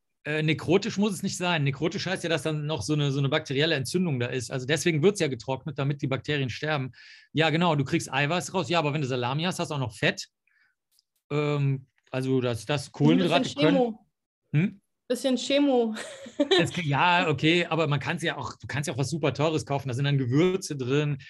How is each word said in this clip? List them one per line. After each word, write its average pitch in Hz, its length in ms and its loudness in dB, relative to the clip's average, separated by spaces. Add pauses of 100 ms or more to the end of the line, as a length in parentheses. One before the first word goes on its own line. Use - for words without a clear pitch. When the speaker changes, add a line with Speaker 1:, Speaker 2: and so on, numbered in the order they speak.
(260)
Speaker 1:
Äh, 156 180 -2
nekrotisch 160 540 2
muss 208 160 2
es 170 100 -8
nicht - 140 -4
sein. 175 260 0
Nekrotisch 151 420 -2
heißt 180 180 -4
ja, 170 60 -2
dass 160 140 0
dann 151 220 -2
noch 151 160 -4
so - 120 -2
eine, 147 180 2
so 139 80 0
eine 139 100 2
bakterielle 156 460 0
Entzündung 139 440 -2
da 120 80 -2
ist. 127 240 -6
Also 131 140 -6
deswegen 156 360 0
wird's 202 200 4
ja 156 80 2
getrocknet, 131 500 -6
damit 143 220 -2
die 143 60 -2
Bakterien 135 420 -2
sterben. 139 420 -4 (400)
Ja, 156 200 2
genau, 165 240 2
du 139 100 0
kriegst - 260 -4
Eiweiß 147 420 -2
raus. 180 140 -2
Ja, 170 120 0
aber 147 140 0
wenn 156 80 -2
du 131 60 -4
Salami 127 360 -2
hast, 180 160 -4
hast 160 120 -4
du 151 40 -6
auch 139 40 -4
noch 113 160 -6
Fett. - 320 -2 (1040)
Ähm, 143 560 0 (240)
also 131 300 0
das, 120 240 -2
das 147 220 -2
Speaker 2:
Ein - 40 -20
Speaker 1:
Kohlenhydrate 170 520 4
Speaker 2:
bisschen - 180 -4
Chemo. 262 440 2 (460)
Speaker 1:
können, 151 200 4
hm? - 100 -18 (260)
Speaker 2:
Bisschen 254 300 0
Chemo. 254 600 2
<laughs> - 60 -10 (520)
Speaker 1:
Das, - 140 2 (120)
ja, 170 460 4
okay, 165 380 2
aber 160 200 2
man 143 140 2
kann's 160 200 -4
ja 156 160 -2
auch, 127 200 -8
du - 100 -16
kannst 143 200 -4
ja 165 60 -4
auch 117 40 -8
was 139 120 0
super 151 240 0
Teures 156 320 0
kaufen. 135 220 -4
Da 123 60 -6
sind 131 120 -2
dann 143 120 2
Gewürze 151 580 0
drin. 143 440 0 (100)